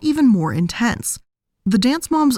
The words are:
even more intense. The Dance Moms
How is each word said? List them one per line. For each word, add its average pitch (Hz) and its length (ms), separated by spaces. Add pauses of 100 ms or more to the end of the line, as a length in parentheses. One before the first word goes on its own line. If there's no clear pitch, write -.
even 302 240
more 175 260
intense. - 640 (480)
The 190 140
Dance 269 320
Moms 302 260